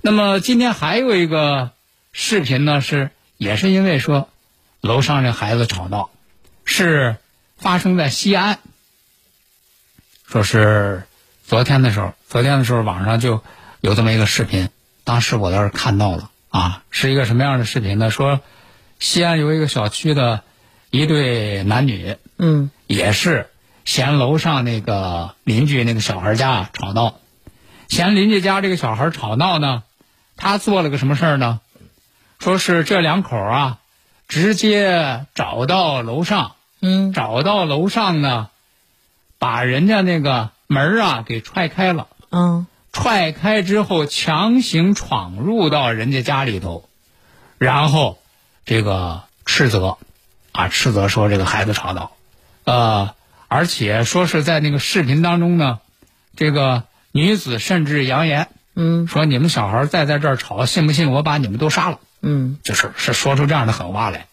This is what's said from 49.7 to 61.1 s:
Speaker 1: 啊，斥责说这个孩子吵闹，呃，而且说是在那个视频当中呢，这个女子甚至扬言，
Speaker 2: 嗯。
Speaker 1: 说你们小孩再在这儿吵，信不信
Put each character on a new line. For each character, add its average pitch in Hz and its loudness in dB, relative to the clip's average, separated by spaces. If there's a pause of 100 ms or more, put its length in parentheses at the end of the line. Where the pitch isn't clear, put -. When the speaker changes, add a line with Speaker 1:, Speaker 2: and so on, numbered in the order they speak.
Speaker 1:
啊， 87 -2
斥 - 0
责 98 2
说 104 2
这 104 2
个 95 0
孩 101 -2
子 107 -2
吵 - -6
闹， - -10 (520)
呃， 110 0 (360)
而 151 0
且 113 -2
说 180 0
是 156 0
在 160 0
那 147 0
个 143 0
视 185 -2
频 139 2
当 170 2
中 175 2
呢， 131 0 (580)
这 151 2
个 131 2 (280)
女 175 2
子 123 -6
甚 170 0
至 143 0
扬 135 0
言， 151 0 (280)
Speaker 2:
嗯。 170 2
Speaker 1:
说 156 0
你 135 2
们 165 4
小 113 0
孩 120 0
再 160 0
在 147 0
这 147 0
儿 131 0
吵， 104 -4
信 151 2
不 151 2
信 143 2